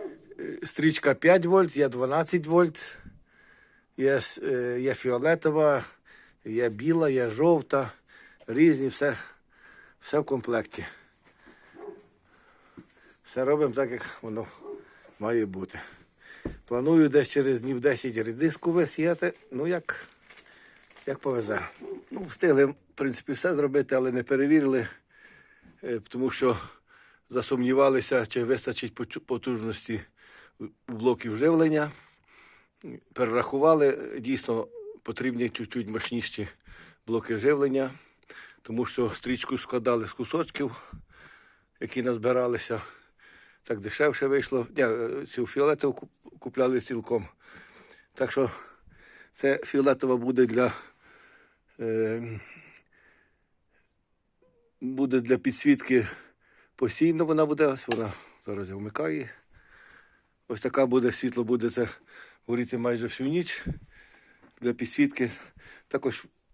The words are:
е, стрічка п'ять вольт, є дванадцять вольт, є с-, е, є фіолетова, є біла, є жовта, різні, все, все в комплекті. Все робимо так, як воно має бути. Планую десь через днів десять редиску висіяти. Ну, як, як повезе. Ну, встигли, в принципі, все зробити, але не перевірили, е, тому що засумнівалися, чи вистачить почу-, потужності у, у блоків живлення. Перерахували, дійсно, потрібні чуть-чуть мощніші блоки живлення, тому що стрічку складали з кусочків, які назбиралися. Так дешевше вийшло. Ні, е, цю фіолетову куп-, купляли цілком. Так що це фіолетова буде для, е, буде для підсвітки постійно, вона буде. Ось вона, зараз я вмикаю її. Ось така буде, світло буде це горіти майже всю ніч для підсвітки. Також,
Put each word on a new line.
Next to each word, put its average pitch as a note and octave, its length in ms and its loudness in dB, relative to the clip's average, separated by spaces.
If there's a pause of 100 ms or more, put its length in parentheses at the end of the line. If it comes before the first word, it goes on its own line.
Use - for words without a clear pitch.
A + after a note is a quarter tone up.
(380)
е, - 260 -10
стрічка D3 500 2
п'ять E3+ 320 6
вольт, F3+ 300 4
є C#3 120 2
дванадцять D3 580 -2
вольт, E3 520 2 (960)
є C3+ 200 4
с-, - 260 -4
е, B2 380 -2
є C3 140 0
фіолетова, D3+ 920 2 (600)
є A#2 240 0
біла, D3 420 2
є B2 180 2
жовта, C#3 640 2 (540)
різні, C3+ 420 4
все, C3+ 280 -2 (840)
все - 180 0
в D3+ 60 0
комплекті. A#2+ 640 -4 (2500)
Все B2+ 200 -2
робимо C#3+ 300 2
так, C3 160 0
як - 320 -10
воно A2 240 -8 (720)
має A2 280 0
бути. F#2 340 -10 (840)
Планую D3 440 4
десь C3+ 220 4
через C3 320 2
днів B2+ 180 -4
десять C3+ 360 0
редиску C3 560 -2
висіяти. E3+ 600 0 (180)
Ну, C3 160 -4
як, - 400 -6 (1000)
як C3+ 120 -6
повезе. A2 420 -2 (500)
Ну, G#3+ 140 -8
встигли, D3 400 4
в C#3+ 100 0 (200)
принципі, C3+ 380 -4
все F3 220 -2
зробити, C#3+ 400 0
але B2+ 180 0
не B2 100 -2
перевірили, C3+ 640 2 (960)
е, A#2 160 -4
тому B2+ 300 -4
що A#2+ 280 2 (720)
засумнівалися, B2+ 960 2
чи A#2+ 180 -2
вистачить A#2+ 500 -2
почу-, - 260 -8
потужності A2+ 800 -6 (580)
у, - 60 -12
у - 280 -16
блоків A#2 440 -2
живлення. D#3 560 2 (1200)
Перерахували, C#3 1080 2
дійсно, A#2 480 -4 (340)
потрібні A#2+ 460 -4
чуть-чуть A2 400 -8
мощніші A2 600 -6 (580)
блоки A2+ 320 -2
живлення, C3+ 520 2 (720)
тому A2+ 240 -4
що A#2 240 -2
стрічку B2 480 -6
складали A#2 480 -2
з G2+ 60 -10
кусочків, C#3 680 -6 (1000)
які A#2+ 220 -6
назбиралися. A#2+ 800 0 (840)
Так A2 160 -6
дешевше C#3 460 0
вийшло. C3+ 400 0 (100)
Ні, C#3 60 2
е, A#2+ 440 -2
цю A#2+ 200 -4
фіолетову C#3+ 480 0
куп-, - 440 -20
купляли B2+ 420 0
цілком. A2+ 480 -4 (840)
Так - 180 -2
що C3 180 0 (840)
це C#3 300 0
фіолетова C3+ 520 2
буде B2 300 4
для, A2+ 260 2 (1080)
е, A2+ 600 -2 (2500)
буде C3 400 0
для B2 180 2
підсвітки B2+ 680 4 (680)
постійно, D#3+ 480 2
вона D#3 220 4
буде. D3 200 2
Ось C3+ 220 -2
вона, A2+ 240 4 (340)
зараз G2+ 220 -8
я F#2+ 60 -12
вмикаю G#2+ 400 -4
її. C3 140 -6 (1200)
Ось A2 120 -6
така C3+ 260 2
буде, B2 260 2
світло A#2+ 320 -4
буде A#2 260 0
це A#2 180 -2 (580)
горіти A#2+ 320 -2
майже A#2+ 280 -2
всю C3 220 -4
ніч E3 360 -2 (960)
для A#2+ 120 0
підсвітки. B2+ 580 0 (580)
Також, - 360 -4 (300)